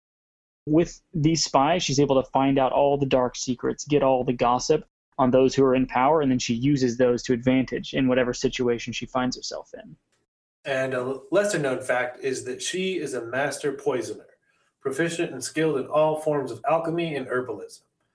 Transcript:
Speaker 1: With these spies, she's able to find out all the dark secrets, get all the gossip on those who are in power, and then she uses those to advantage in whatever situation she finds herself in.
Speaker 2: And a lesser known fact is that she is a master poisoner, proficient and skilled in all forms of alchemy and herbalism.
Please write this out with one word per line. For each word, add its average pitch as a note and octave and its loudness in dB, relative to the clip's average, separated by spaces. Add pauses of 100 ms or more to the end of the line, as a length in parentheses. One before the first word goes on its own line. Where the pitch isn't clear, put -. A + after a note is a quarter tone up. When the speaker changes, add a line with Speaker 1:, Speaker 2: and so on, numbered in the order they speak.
(640)
Speaker 1:
With D#3 0 (120)
these D#3+ 2
spies, D#3 2
she's C#3 0
able C3+ 4
to B2+ -6
find C3+ 2
out C3 2
all C#3+ 4
the C#3+ 0
dark B2+ 0
secrets, B2+ -4
get C#3 2
all C3 2
the C3 0
gossip B2 2 (320)
on C3 4
those C3 6
who C3+ 4
are C3 4
in C3 2
power, C3+ 2
and C#3+ 2
then B2+ 2
she A#2+ -2
uses B2+ 2
those B2 2
to C3 0
advantage B2+ 0
in C#3 0
whatever B2 2
situation A#2+ -2
she A#2 -8
finds B2+ -4
herself - -12
in. - -18 (680)
Speaker 2:
And C3 -2
a B2+ -4 (120)
lesser F#3+ 2
known C3 -2
fact B2 -4
is B2+ -4
that B2 -10
she F#3 -4
is C3+ -6
a A#2 -6
master C3+ -4
poisoner, A#2 -6 (540)
proficient E3 -2
and C3 -12
skilled D#3 0
in B2+ -4
all D3+ 2
forms C#3 -2
of A2+ -12
alchemy E3 0
and C3 -6
herbalism. A#2 -8 (320)